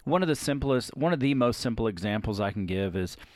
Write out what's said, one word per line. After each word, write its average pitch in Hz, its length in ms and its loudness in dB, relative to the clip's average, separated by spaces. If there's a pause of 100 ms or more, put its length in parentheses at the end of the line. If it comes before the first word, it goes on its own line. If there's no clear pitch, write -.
One 170 180 2
of 175 60 2
the 147 80 2
simplest, 135 600 0
one 156 160 2
of 147 80 0
the 139 140 4
most 123 260 2
simple 113 280 0
examples 104 520 -2
I 101 120 0
can 98 120 -4
give 92 320 -2
is 92 220 -4 (180)